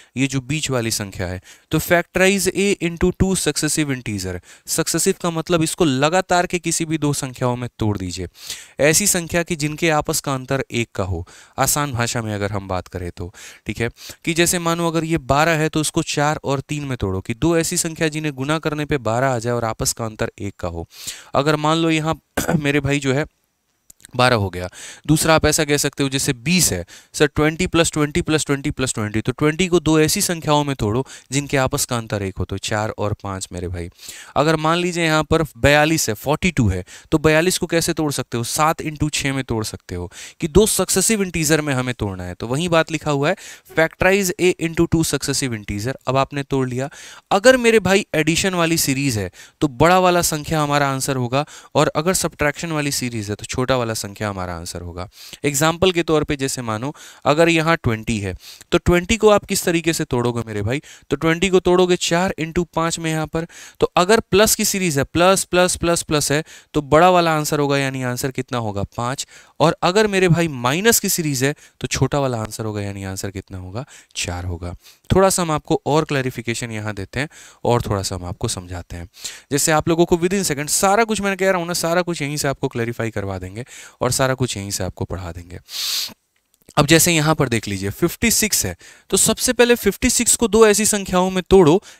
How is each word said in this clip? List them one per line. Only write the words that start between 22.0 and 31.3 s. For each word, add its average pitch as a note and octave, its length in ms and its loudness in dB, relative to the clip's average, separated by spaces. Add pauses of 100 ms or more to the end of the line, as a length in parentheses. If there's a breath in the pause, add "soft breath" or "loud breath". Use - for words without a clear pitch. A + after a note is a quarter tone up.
<clears throat> - 200 -2
मेरे C#3+ 240 2
भाई C#3 180 0
जो C3+ 140 0
है D3+ 120 0 (920)
बारह B2 200 4
हो G2 140 0
गया, F2+ 180 -8 (400 loud breath)
दूसरा D#3+ 280 4
आप D3+ 100 2
ऐसा D3+ 200 2
कह C#3+ 120 0
सकते C#3+ 260 -2
हो C3+ 60 0
जैसे C3+ 260 -2
बीस D3 360 0
है, F2 140 -6 (280 loud breath)
सर D3+ 140 4
ट्वेंटी D#3 400 0
प्लस E3 240 2
ट्वेंटी D3+ 300 0
प्लस D#3 240 0
ट्वेंटी C#3+ 260 -2
प्लस C3 220 -2
ट्वेंटी, G#2+ 280 -2
तो C3 100 -2
ट्वेंटी D#3 360 0
को F3 120 4
दो D#3 200 2
ऐसी D#3 220 2
संख्याओं D#3 420 0
में C#3 120 -4
तोड़ो A2+ 300 -2 (260 loud breath)